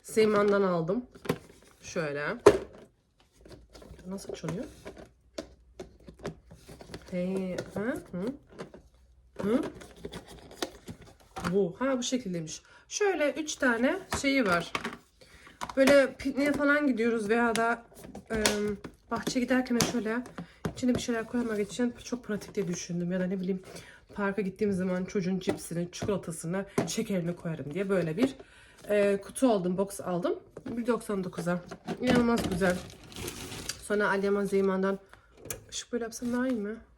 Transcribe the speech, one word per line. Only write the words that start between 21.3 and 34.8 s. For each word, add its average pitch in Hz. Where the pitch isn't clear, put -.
için 240
çok 247
pratik -
diye 190
düşündüm. 175
Ya 185
da 180
ne 190
bileyim 185
parka 196
gittiğim 202
zaman 185
çocuğun 190
cipsini, 175
çikolatasını, 185
şekerini 175
koyarım 147
diye 190
böyle 165
bir, 262
e, 202
kutu -
aldım, 185
box 196
aldım. 185
Bir 233
doksan 214
dokuza. 175
İnanılmaz 240
güzel. 180
Sonra 208
Alyaman 202
Zeyman'dan 196